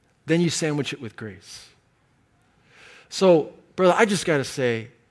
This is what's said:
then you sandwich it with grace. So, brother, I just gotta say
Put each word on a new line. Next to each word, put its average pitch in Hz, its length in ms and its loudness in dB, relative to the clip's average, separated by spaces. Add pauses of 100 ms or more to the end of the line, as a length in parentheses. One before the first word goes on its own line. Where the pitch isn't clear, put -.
(260)
then 165 140 0
you 170 100 2
sandwich 147 420 -4
it 147 80 -12
with 113 160 -16
grace. 98 500 -18 (1400)
So, 175 440 2 (220)
brother, 180 220 4
I 214 80 4
just 202 200 -2
gotta 143 200 0
say 120 440 -4 (220)